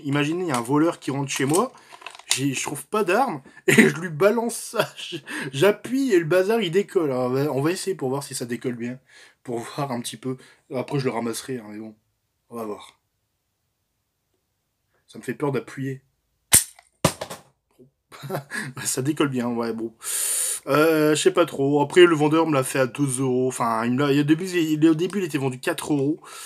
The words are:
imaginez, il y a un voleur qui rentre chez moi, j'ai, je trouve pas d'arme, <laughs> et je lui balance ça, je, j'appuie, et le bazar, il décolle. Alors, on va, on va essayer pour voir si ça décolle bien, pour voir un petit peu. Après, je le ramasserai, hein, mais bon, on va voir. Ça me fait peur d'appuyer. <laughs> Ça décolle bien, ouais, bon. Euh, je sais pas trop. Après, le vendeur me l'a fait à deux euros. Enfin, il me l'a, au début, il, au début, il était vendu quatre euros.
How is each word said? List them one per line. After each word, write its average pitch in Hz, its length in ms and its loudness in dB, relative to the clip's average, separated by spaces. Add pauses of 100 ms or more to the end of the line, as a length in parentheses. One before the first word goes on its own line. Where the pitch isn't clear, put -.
imaginez, 147 420 -2
il 165 40 -4
y - 20 -4
a 127 60 0
un 120 40 -2
voleur 147 380 2
qui - 120 -6
rentre 139 180 -4
chez 139 160 -2
moi, 190 260 2 (600)
j'ai, 131 220 -2
je - 80 -6
trouve - 240 -8
pas 214 160 -2
d'arme, 185 400 0 (100)
<laughs> - 140 -16
et 151 80 6
je 147 220 8
lui 175 120 -6
balance 214 460 2
ça, - 420 -4
je, - 200 -10 (360)
j'appuie, 220 600 2
et 175 40 8
le 170 80 2
bazar, 190 360 2
il 170 100 -2
décolle. 175 400 0
Alors, 127 140 0
on 123 40 0
va, 139 220 0
on 131 100 -2
va 160 100 2
essayer 185 240 -4
pour 139 140 -4
voir 139 140 -4
si - 100 -12
ça 131 120 -8
décolle 120 300 -6
bien, 120 220 -8 (460)
pour 117 160 -6
voir 135 320 -8
un 120 100 -6
petit 113 160 -12
peu. 131 200 -8 (380)
Après, 147 240 -4
je 131 60 -2
le 127 40 0
ramasserai, 117 480 -4
hein, 107 140 -14
mais 104 80 -12
bon, 110 160 -14 (560)
on 117 60 -12
va 113 80 -8
voir. - 340 -12 (2000)
Ça - 100 -20
me 107 60 -14
fait 123 100 -4
peur 143 180 -2
d'appuyer. 135 520 -6 (2000)
<laughs> - 180 -14 (540)
Ça - 180 -2
décolle 151 280 0
bien, 123 180 -2
ouais, 117 260 -2
bon. 113 220 -8 (720)
Euh, 151 480 4
je 147 80 0
sais 180 80 4
pas 170 160 4
trop. 143 340 2
Après, 180 240 8
le 165 100 6
vendeur 151 300 4
me 156 80 0
l'a 135 100 2
fait - 140 -4
à 131 80 4
deux 131 360 -2
euros. 127 260 2
Enfin, 117 380 0
il 123 80 2
me 127 60 2
l'a, 143 220 4
au - 20 2
début, 160 220 2
il, 160 420 2
au 165 60 6
début, 180 240 -2
il 185 80 0
était 147 140 -2
vendu 131 200 -2
quatre - 320 -4
euros. 147 300 0 (240)